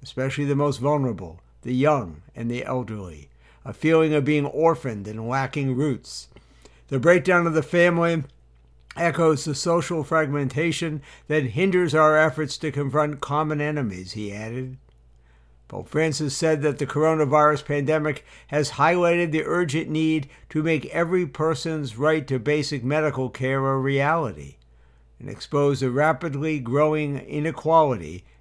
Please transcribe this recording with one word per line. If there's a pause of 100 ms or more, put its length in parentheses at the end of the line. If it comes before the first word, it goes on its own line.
especially
the
most
vulnerable, (220)
the
young (140)
and
the
elderly, (340)
a
feeling
of
being
orphaned
and
lacking
roots. (640)
The
breakdown
of
the
family (680)
echoes
the
social
fragmentation (280)
that
hinders
our
efforts
to
confront
common
enemies,
he
added. (920)
Pope
Francis
said
that
the
coronavirus
pandemic (240)
has
highlighted
the
urgent
need (200)
to
make
every
person's
right
to
basic
medical
care
a
reality (640)
and
expose
the
rapidly
growing
inequality (180)